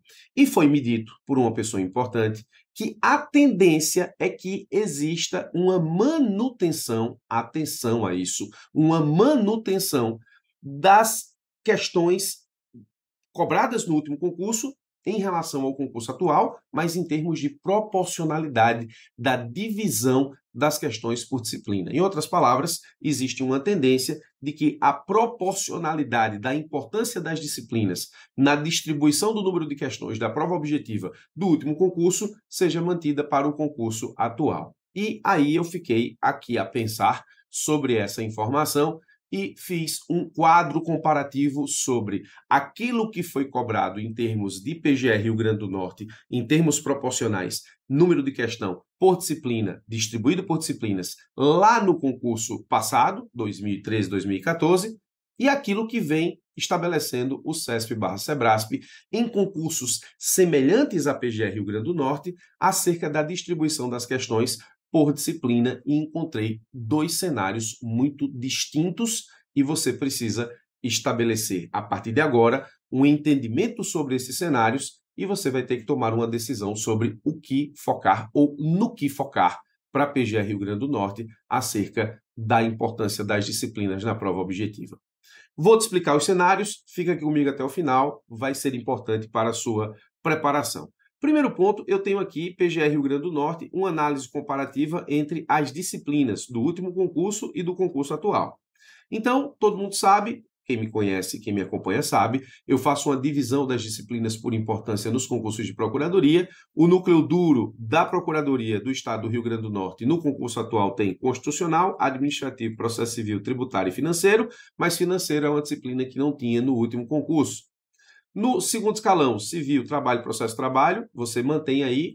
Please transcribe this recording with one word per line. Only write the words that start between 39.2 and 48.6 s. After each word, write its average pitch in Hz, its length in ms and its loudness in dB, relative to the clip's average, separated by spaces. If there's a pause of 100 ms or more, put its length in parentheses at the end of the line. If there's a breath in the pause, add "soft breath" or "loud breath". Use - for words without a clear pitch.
e 196 280 -6
fiz 160 420 -6 (100)
um 170 200 -2
quadro 160 520 4
comparativo 143 840 -2
sobre 104 560 -2 (260 loud breath)
aquilo 226 600 0
que 170 100 -6
foi 143 280 -4
cobrado 107 500 -2
em 110 140 -6
termos 104 480 -4
de 156 120 -6
P 160 220 2
G 123 140 2
R 104 120 4
Rio 113 140 0
Grande 110 240 0
do 104 100 -6
Norte, 95 380 -6 (240 loud breath)
em 117 160 -4
termos 151 320 4
proporcionais, 113 800 -2 (280 soft breath)
número 147 340 4
de 135 80 -4
questão 110 500 -4 (160)